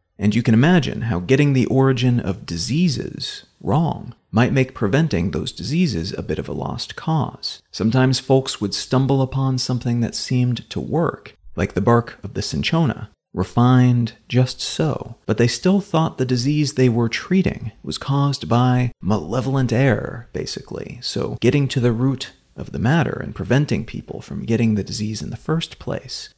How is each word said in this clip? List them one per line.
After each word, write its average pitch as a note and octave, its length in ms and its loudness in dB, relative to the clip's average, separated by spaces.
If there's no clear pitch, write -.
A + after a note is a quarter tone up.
And G#2 160 2
you A#2+ 80 2
can A#2 120 4
imagine D3 480 4
how G#2+ 160 -2
getting C3+ 360 4
the B2+ 120 4
origin B2+ 540 2
of - 240 -4
diseases - 1000 -2
wrong B2+ 540 -2
might A2 220 4
make C3 220 0
preventing G2+ 560 0
those - 220 -6
diseases A2 600 -2
a - 100 -8
bit D#2+ 160 -4
of D2+ 100 -8
a D2 40 -8
lost - 440 -6
cause. - 640 -4
Sometimes B2+ 480 2
folks C3+ 420 0
would G2 120 -2
stumble C3+ 480 0
upon C3+ 380 0
something A#2+ 420 -2
that - 140 -2
seemed B2 560 0
to - 100 -4
work, - 560 -4
like F2 200 -2
the F#2+ 80 0
bark A#2+ 400 2
of - 120 -12
the G2 60 -4
cinchona, C3 680 -2
refined B2 800 4
just B2 320 0
so, - 560 -4
but G#2 120 0
they D#3 80 4
still F#3 340 2
thought D#3+ 380 -2
the C3+ 60 0
disease C3+ 500 0
they C3 140 4
were A#2 220 2
treating - 640 -2
was - 160 -6
caused C#3 500 0
by B2 440 2
malevolent A2+ 680 0
air, A#2 600 0
basically. - 680 -8
So - 380 -4
getting C3+ 280 4
to B2+ 120 0
the A#2+ 120 2
root C3 400 -2
of - 160 -12
the - 60 -6
matter D3 440 2
and - 120 -10
preventing - 500 0
people - 380 -12
from - 240 -10
getting A2+ 300 2
the G2 80 -2
disease G#2+ 360 -6
in - 100 -8
the A2+ 60 -8
first - 420 -4
place, - 580 -10